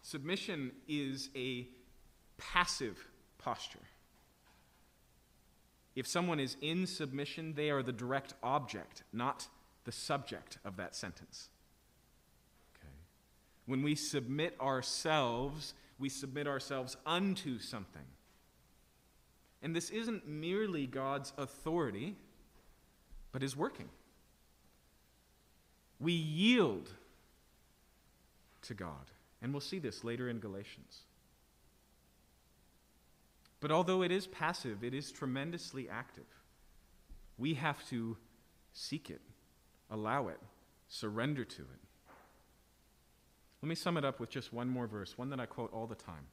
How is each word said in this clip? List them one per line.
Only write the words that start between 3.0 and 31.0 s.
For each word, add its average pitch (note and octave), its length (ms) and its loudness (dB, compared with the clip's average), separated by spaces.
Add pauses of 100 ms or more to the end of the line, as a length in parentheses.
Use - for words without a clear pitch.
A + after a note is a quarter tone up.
posture. - 500 -4 (2000)
If C3 120 -2
someone E3+ 320 4
is C3 200 0
in E3+ 280 2
submission, D3+ 680 -4
they D3 180 2
are C#3 100 4
the B2+ 120 0
direct B2 400 0 (100)
object, B2 600 0 (100)
not A#2+ 340 0 (380)
the A#2 80 -6
subject - 720 -2
of G2 100 -6
that F#2 180 -6
sentence. - 560 -10 (1300)
Okay. D2 180 -18 (720)
When C3 160 2
we D3 140 4
submit D3 640 0
ourselves, C3+ 1120 2 (240)
we C3+ 120 -2
submit C#3+ 380 -2
ourselves C3+ 580 -2
unto F3 540 2
something. F2 480 -8 (1500)
And D#3+ 120 -2
this E3+ 160 0
isn't A3+ 380 0
merely E3 580 2
God's C3+ 520 0
authority, D3 800 0 (1120)
but B2+ 100 -2
his C3 140 -2
working. F3+ 340 -2 (2000)
We D#3 140 4
yield D#3+ 840 6 (1700)
to - 100 -8
God. D#2 380 -8 (300)
And B2+ 120 0
we'll C#3+ 60 0
see F#3+ 200 -4
this B2 260 -4
later A#2+ 240 0
in A#2 100 -2
Galatians. G2+ 640 -10 (2500)